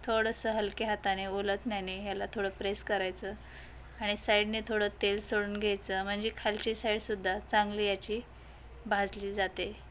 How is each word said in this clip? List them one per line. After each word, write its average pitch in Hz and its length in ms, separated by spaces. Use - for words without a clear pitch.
थोडंसं 220 460
हलक्या 214 380
हाताने 196 380
उलटण्याने 196 760
याला 196 280
थोडं 196 180
प्रेस 202 320
करायचं 190 500
आणि 208 180
साईडने 214 500
थोडं 214 200
तेल 202 200
सोडून 208 380
घ्यायचं, 196 440
म्हणजे 208 340
खालची 220 380
साईडसुद्धा 214 680
चांगली 208 440
याची 202 360
भाजली 202 480
जाते. 190 380